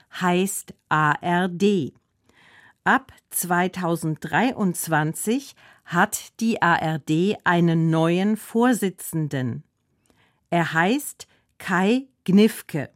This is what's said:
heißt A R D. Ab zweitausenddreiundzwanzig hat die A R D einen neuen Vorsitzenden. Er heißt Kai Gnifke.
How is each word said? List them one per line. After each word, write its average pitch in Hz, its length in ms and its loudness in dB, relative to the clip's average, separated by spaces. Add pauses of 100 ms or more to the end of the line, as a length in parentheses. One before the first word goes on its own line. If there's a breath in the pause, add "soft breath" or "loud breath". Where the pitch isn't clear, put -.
(200 soft breath)
heißt 180 540 -2 (140)
A 156 320 2
R 175 260 0
D. 180 460 0 (880 soft breath)
Ab 240 300 0 (180)
zweitausenddreiundzwanzig 175 2250 -2 (300 soft breath)
hat - 560 -2
die 226 200 0
A 170 180 4
R 160 200 -2
D 170 460 0
einen 165 460 2
neuen 175 460 2
Vorsitzenden. 160 1300 -2 (880)
Er 165 220 0
heißt 190 560 -2 (300)
Kai 208 500 0 (160)
Gnifke. 190 720 2